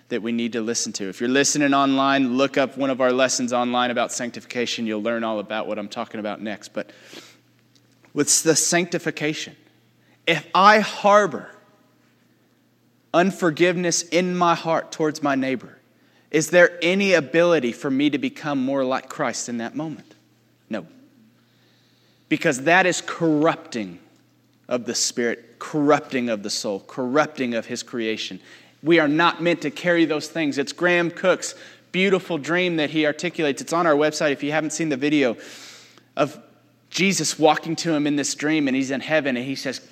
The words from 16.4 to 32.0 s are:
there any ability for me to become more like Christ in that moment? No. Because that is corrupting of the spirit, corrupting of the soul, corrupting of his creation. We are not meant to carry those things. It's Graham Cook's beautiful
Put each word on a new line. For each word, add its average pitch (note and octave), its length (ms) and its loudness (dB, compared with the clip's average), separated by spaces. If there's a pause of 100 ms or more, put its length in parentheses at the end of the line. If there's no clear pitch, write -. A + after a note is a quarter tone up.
there F3 320 6
any F#3+ 320 2
ability D#3+ 580 4
for C#3+ 180 -6
me C#3 200 2
to C#3+ 80 0
become C3+ 440 -4
more C3+ 220 0
like B2+ 240 -2
Christ - 400 -6
in A#2+ 120 -6
that A2+ 180 -8
moment? D3+ 360 -10 (560)
No. G2+ 160 -8 (1400)
Because D3 360 0
that F3 220 4
is F3 140 0
corrupting D3 1000 -2 (680)
of A#2+ 180 -4
the A#2 100 -6
spirit, - 640 -4
corrupting C#3+ 680 0
of A2 140 -2
the G2+ 80 -10
soul, G2+ 300 -4
corrupting C3 760 -2
of A2+ 140 -4
his B2 160 -10
creation. A2 560 -6 (420)
We E3 160 4
are D3+ 100 4
not D#3+ 320 2
meant E3+ 220 0
to D3+ 80 -4
carry E3+ 360 2
those D3 220 -2
things. D3 300 -4
It's C#3 160 -4
Graham F3 380 2
Cook's - 420 0 (380)
beautiful F3+ 480 0